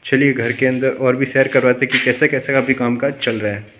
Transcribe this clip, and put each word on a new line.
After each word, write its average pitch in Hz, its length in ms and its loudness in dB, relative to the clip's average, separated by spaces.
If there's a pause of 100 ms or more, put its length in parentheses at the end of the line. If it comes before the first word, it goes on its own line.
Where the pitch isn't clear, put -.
चलिए, 139 280 2
घर 120 180 -2
के 120 140 -2
अंदर 131 240 0
और 127 260 0
भी 135 100 -2
सैर 135 220 2
करवाते 127 380 2
कि - 140 0
कैसा 127 280 2
कैसा 135 300 -2
अभी 131 160 2
कामकाज 123 400 -2
चल 113 260 -4
रहा 104 140 -4
है। 104 120 -10 (140)